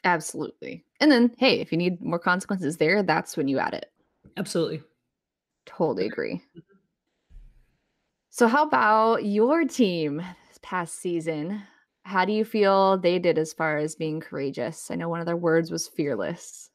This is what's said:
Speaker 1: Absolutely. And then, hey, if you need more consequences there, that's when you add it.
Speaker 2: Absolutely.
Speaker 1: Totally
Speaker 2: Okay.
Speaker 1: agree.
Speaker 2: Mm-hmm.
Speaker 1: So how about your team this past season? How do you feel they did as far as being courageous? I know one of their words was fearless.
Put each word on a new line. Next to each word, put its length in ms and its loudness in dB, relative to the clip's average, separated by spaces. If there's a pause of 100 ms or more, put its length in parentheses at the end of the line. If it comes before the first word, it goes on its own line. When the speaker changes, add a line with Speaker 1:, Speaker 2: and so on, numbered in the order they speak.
Speaker 1:
Absolutely. 800 -4 (160)
And 120 6
then, 260 6
hey, 240 4
if 100 -6
you 60 0
need 240 -2
more 180 -4
consequences 580 -2
there, 260 2
that's 340 -2
when 100 -2
you 120 0
add 140 -2
it. 180 -10 (440)
Speaker 2:
Absolutely. 460 -4 (840)
Speaker 1:
Totally 380 -4
Speaker 2:
Okay. 80 -4
Speaker 1:
agree. 220 -6 (240)
Speaker 2:
Mm-hmm. 20 -18 (1700)
Speaker 1:
So 180 2
how 160 4
about 600 2
your 400 2
team 520 0
this 440 -16
past 340 -8
season? 680 -6 (420)
How 220 0
do 80 0
you 100 0
feel 540 4
they 220 2
did 180 2
as 160 -2
far 240 -2
as 180 -4
being 240 -6
courageous? 720 -8
I 40 -6
know 140 -6
one 100 -4
of 60 -6
their 120 -2
words 340 2
was 160 -6
fearless. 880 -6